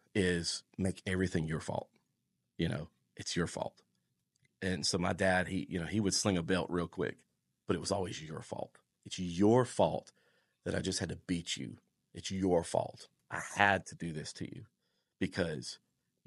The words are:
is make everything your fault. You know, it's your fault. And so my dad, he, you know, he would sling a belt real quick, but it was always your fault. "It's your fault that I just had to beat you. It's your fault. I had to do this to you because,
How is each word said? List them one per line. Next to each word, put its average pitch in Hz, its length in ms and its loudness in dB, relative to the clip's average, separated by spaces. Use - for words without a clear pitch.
is 90 480 0
make 92 280 -2
everything 92 400 0
your 78 140 -2
fault. - 280 -6
You 82 100 2
know, 80 200 -4
it's - 200 -6
your 165 100 2
fault. - 360 -8
And 92 240 -2
so - 140 0
my 90 160 0
dad, 90 340 4
he, 90 220 -2
you 87 100 -2
know, 82 60 -4
he 95 140 0
would 98 140 2
sling 101 220 4
a 85 60 2
belt 87 280 2
real 85 180 0
quick, - 300 -4
but 92 100 2
it - 40 -2
was 90 120 -2
always 90 300 -4
your 78 200 -10
fault. - 340 -10
"It's - 120 -10
your 98 460 6
fault - 480 0
that 92 100 -4
I - 60 -2
just 92 180 -2
had 92 120 -2
to 90 60 -6
beat 87 400 -4
you. 60 220 -8
It's - 180 -10
your 92 340 4
fault. - 440 -2
I - 100 -6
had 101 320 4
to - 80 -14
do 85 180 -6
this 76 220 -8
to - 100 -8
you - 120 -14
because, 82 580 -2